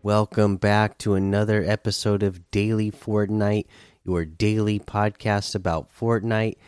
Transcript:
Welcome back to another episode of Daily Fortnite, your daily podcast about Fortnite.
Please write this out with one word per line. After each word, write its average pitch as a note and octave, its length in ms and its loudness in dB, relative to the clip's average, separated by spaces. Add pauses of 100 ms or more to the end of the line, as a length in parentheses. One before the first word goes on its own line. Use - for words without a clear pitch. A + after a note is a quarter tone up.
Welcome G#2 540 2
back G#2 400 2
to G2+ 160 0
another G#2 500 2
episode G#2 580 0
of F#2 280 -4
Daily G#2+ 400 0
Fortnite, G#2 760 0 (400)
your F2 220 -2
daily G#2+ 520 0
podcast G#2 760 -2
about F2+ 340 -4 (100)
Fortnite. A2+ 580 0 (120)